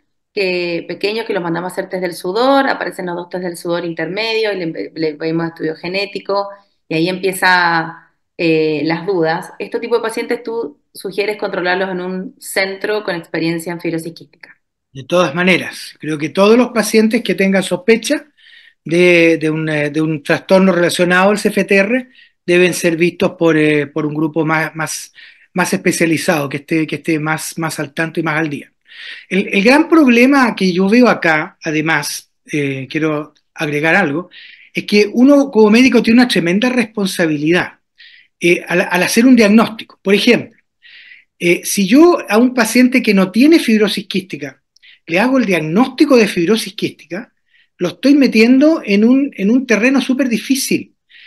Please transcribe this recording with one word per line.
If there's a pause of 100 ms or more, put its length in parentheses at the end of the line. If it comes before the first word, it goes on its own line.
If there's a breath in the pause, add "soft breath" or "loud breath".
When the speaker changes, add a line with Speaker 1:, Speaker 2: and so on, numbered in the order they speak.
(340)
Speaker 1:
que,
pequeños,
que
los
mandamos
a
hacer
test
del
sudor,
aparecen
los
dos
test
del
sudor
intermedio,
y
le,
le
pedimos
estudio
genético, (400 loud breath)
y
ahí
empieza, (260)
eh,
las
dudas.
¿Este
tipo
de
pacientes
tú (100)
sugieres
controlarlos
en
un
centro
con
experiencia
en
fibrosis
quística? (320)
Speaker 2:
De
todas
maneras,
creo
que
todos
los
pacientes
que
tengan
sospecha (580 soft breath)
de,
de
un,
eh,
de
un
trastorno
relacionado
al
C
F
T
R (340 soft breath)
deben
ser
vistos
por,
eh,
por
un
grupo
más,
más, (420 soft breath)
más
especializado,
que
esté,
que
esté
más,
más
al
tanto
y
más
al
día. (580 loud breath)
El,
el
gran
problema
que
yo
veo
acá,
además, (200)
eh,
quiero (180)
agregar
algo, (420 loud breath)
es
que
uno
como
médico
tiene
una
tremenda
responsabilidad, (600 soft breath)
eh,
al,
al
hacer
un
diagnóstico.
Por
ejemplo, (800 loud breath)
eh,
si
yo
a
un
paciente
que
no
tiene
fibrosis
quística (440 soft breath)
le
hago
el
diagnóstico
de
fibrosis
quística, (460)
lo
estoy
metiendo
en
un,
en
un
terreno
súper
difícil, (320 soft breath)